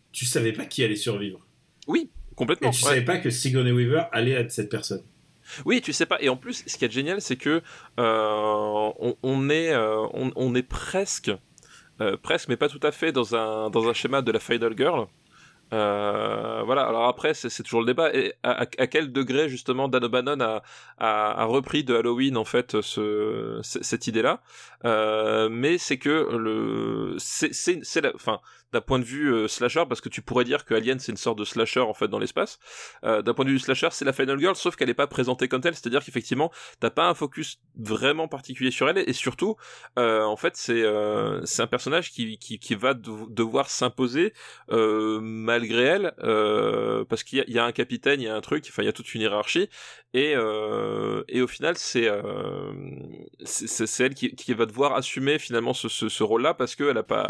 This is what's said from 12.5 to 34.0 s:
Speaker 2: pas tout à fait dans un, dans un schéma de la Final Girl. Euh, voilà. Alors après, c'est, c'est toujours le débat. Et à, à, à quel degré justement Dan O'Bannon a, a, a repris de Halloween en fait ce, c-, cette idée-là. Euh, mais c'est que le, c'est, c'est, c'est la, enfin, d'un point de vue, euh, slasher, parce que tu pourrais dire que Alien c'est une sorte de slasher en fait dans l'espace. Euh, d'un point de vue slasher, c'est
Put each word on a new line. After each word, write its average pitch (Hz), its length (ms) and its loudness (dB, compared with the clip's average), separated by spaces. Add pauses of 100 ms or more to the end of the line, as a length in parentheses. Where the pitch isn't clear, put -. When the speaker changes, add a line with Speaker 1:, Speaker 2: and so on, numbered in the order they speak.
Speaker 2:
pas 147 120 2
tout 143 140 -6
à 151 80 2
fait 160 220 0
dans 117 240 0
un, 110 340 0
dans 113 180 2
un 117 60 2
schéma 135 280 0
de 120 100 0
la 107 80 2
Final 113 360 0
Girl. 135 300 2 (680)
Euh, 107 920 0
voilà. 131 180 2
Alors 117 260 2
après, 151 260 0
c'est, 120 140 -8
c'est - 140 -8
toujours 117 180 0
le 113 60 2
débat. 147 280 4
Et 120 280 0
à, 123 200 0
à, 120 40 0 (120)
à 131 80 4
quel 151 260 0
degré 135 360 0
justement 131 400 -2
Dan 123 160 2
O'Bannon 127 360 0
a, 110 220 0 (360)
a, 107 440 2
a - 20 4
repris 135 400 0
de 127 100 2
Halloween 120 420 2
en 110 80 0
fait 120 360 0
ce, 107 840 -4
c-, - 200 -8
cette - 240 -4
idée-là. 117 360 2 (420)
Euh, 110 680 4
mais 135 280 2
c'est 139 200 -2
que 147 380 2
le, 110 840 -2
c'est, - 340 -4
c'est, 175 300 0
c'est - 180 -2
la, 139 140 0
enfin, - 260 -4 (320)
d'un 120 80 2
point 131 180 0
de 123 60 0
vue, 139 280 0
euh, 110 160 4
slasher, 123 400 0
parce 120 120 -4
que 117 100 -8
tu - 100 -10
pourrais 123 240 2
dire 139 220 -2
que - 80 0
Alien 120 240 2
c'est 127 120 -8
une 107 60 -8
sorte 110 220 -2
de 107 60 -4
slasher 117 360 0
en 110 140 2
fait - 120 0
dans 104 120 -4
l'espace. - 400 -2 (440)
Euh, 107 200 2
d'un 113 100 0
point 135 140 2
de 139 40 2
vue 135 80 4
slasher, 131 340 0
c'est - 120 -6